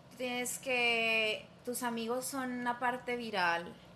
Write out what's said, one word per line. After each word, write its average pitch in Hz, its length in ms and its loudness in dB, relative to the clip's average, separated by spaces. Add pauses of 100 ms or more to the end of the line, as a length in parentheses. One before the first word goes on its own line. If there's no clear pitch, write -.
(160)
Tienes 247 440 -2
que, 226 840 2 (200)
tus 247 180 -4
amigos 233 420 -2
son 254 280 -4
una 247 260 -2
parte 247 380 0
viral 180 500 2 (300)